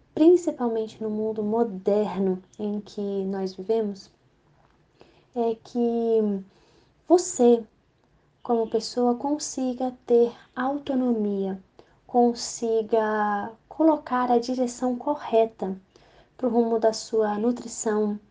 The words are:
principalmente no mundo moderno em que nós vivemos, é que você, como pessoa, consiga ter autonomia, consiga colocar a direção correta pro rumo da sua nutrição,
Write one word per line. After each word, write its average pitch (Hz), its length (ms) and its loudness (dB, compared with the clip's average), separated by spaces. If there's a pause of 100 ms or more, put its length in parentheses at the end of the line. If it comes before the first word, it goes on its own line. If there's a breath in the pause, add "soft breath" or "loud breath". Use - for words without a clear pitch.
(160)
principalmente 247 840 2
no 214 80 -4
mundo 220 320 -4
moderno 196 1000 0 (160)
em 208 220 -4
que 208 220 -10 (240)
nós 190 260 -4
vivemos, 202 580 -4 (1200 soft breath)
é 233 280 0
que 226 800 0 (640 soft breath)
você, 240 560 4 (800)
como 226 240 0
pessoa, 240 500 0
consiga 262 760 -4 (140)
ter 240 260 4 (240 loud breath)
autonomia, 240 1080 -2 (440 soft breath)
consiga 220 1500 0 (160)
colocar 294 600 0
a 240 80 6
direção 254 580 -2
correta 226 840 -2 (560 soft breath)
pro 254 140 -2
rumo 233 300 2
da 220 160 2
sua 214 420 -2
nutrição, 214 840 -2 (120)